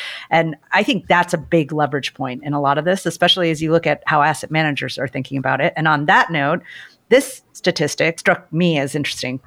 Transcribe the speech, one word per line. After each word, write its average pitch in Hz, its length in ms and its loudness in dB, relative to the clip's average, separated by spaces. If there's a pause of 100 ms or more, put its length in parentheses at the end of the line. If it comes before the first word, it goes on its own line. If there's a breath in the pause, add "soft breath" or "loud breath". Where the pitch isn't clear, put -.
(280 loud breath)
And 160 280 2 (160)
I 196 100 4
think 214 240 -2
that's 175 260 2
a 175 60 0
big 151 340 0
leverage 147 420 -2
point 131 280 -8
in 143 100 -4
a 147 80 -2
lot 143 180 2
of 151 60 -2
this, 185 220 0
especially 175 440 2
as 156 120 -4
you 156 80 0
look 165 160 2
at 147 200 0
how 151 160 2
asset 151 280 0
managers 147 480 -2
are 135 100 -4
thinking 135 300 -6
about 131 220 0
it. 160 160 0
And 160 120 -2
on 151 180 0
that 202 240 4
note, 151 320 -2 (480 loud breath)
this 269 320 2 (100)
statistic 160 640 -2
struck - 340 0
me 165 260 2
as 139 160 -2
interesting. 135 520 -6